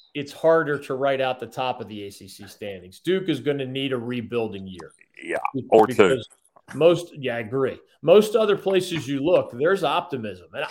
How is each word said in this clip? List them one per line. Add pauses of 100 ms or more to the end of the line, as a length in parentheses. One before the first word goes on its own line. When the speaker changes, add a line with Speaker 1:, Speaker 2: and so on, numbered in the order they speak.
(140)
Speaker 1:
It's
harder
to
write
out
the
top
of
the
A
C
C
standings.
Duke
is
gonna
need
a
rebuilding
year. (320)
Speaker 2:
Yeah, (160)
Speaker 1:
Be-,
Speaker 2:
or
two.
Speaker 1:
because (440)
most,
yeah,
I
agree. (220)
Most
other
places
you
look,
there's
optimism.
And